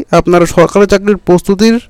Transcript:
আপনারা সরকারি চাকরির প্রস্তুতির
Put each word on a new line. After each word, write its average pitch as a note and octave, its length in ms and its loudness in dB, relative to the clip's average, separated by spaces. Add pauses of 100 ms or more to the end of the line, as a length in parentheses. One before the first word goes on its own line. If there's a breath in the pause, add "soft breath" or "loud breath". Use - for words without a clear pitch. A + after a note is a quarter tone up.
(200)
আপনারা F3 260 0 (100)
সরকারি F#3 380 2
চাকরির G3 240 -2 (100)
প্রস্তুতির G3 500 0 (120)